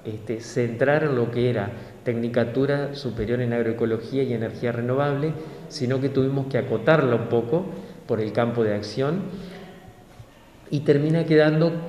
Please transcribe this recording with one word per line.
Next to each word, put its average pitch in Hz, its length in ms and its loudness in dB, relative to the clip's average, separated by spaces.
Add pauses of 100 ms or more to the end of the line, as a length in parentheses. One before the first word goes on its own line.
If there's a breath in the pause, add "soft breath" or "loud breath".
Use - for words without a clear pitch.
este, 110 380 -6
centrar 131 640 2
en 139 100 2
lo 117 160 2
que 120 180 2
era 104 200 0 (340 loud breath)
Tecnicatura 123 880 0
Superior 117 460 -4
en 120 140 0
Agroecología 117 680 0
y 120 100 -2
Energía 113 400 -4
Renovable, 139 580 0 (380 loud breath)
sino 127 320 -2
que 139 80 0
tuvimos 135 380 0
que 131 100 -2
acotarla 120 580 4
un 110 140 -2
poco 123 380 0 (380 loud breath)
por 110 140 0
el 107 140 -2
campo 117 320 2
de 104 100 2
acción 139 460 -2 (1500 loud breath)
y 147 120 -2
termina 156 420 4
quedando 156 480 6 (180)